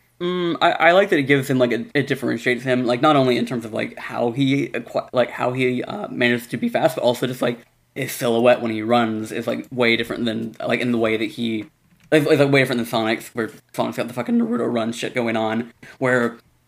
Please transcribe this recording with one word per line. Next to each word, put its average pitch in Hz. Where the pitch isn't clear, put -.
Mm, 175
I, 170
I 165
like 196
that 175
it 139
gives 139
him, 131
like, 123
it, 117
it 139
differentiates 123
him, 127
like, 120
not 151
only 127
in -
terms 120
of, 110
like, 117
how 120
he 139
acqui-, -
like, 120
how 123
he, 127
uh, -
manages 120
to -
be -
fast, 127
but -
also 123
just, 131
like, 120
his 131
silhouette 120
when 113
he 110
runs 110
is, 117
like, 117
way 117
different 117
than, 113
like, 117
in 123
the 117
way 110
that 113
he, 110
like, 151
like, 156
way 139
different 127
than 117
Sonic's, 113
where 110
Sonic's 117
got 117
the -
fucking 170
Naruto 233
run 113
shit -
going 117
on, 113
where 123